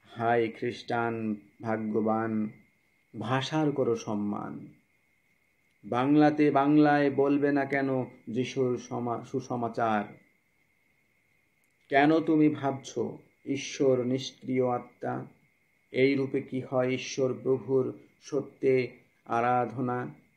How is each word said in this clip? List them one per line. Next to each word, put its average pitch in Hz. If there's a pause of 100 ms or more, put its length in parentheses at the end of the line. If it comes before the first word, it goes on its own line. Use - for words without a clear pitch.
(100)
হাই 117
খ্রিস্টান 117 (260)
ভাগ্যবান, 110 (720)
ভাষার 135
করো 123
সম্মান। 107 (1200)
বাংলাতে 147
বাংলায় 147
বলবে 143
না 139
কেন 135
যিশুর 123
সমা-, 120
সুসমাচার? 117 (1800)
কেন 147
তুমি 156
ভাবছ 131 (480)
ঈশ্বর 131
নিষ্ক্রিয় 127
আত্মা? 123 (680)
এই 135
রূপে 135
কি 131
হয় 127
ঈশ্বর 127
প্রভুর 131 (240)
সত্যে 131 (260)
আরাধনা? 123 (280)